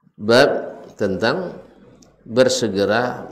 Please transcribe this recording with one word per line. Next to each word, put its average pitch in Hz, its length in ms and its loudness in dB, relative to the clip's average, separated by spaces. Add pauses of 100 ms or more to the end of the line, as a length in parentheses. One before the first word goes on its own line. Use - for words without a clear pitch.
(140)
Bab 117 360 4 (440)
tentang 117 640 -4 (640)
bersegera 117 1120 0